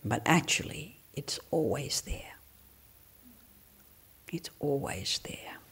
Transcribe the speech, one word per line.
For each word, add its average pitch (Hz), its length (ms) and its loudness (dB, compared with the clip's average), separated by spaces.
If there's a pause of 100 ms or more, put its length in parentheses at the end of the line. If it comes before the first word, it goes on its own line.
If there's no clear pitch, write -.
but - 220 2
actually - 720 4 (160)
it's - 260 -6 (120)
always 135 500 2
there. - 340 -6 (2000)
It's - 180 -6 (100)
always 135 640 0
there. - 340 -10 (140)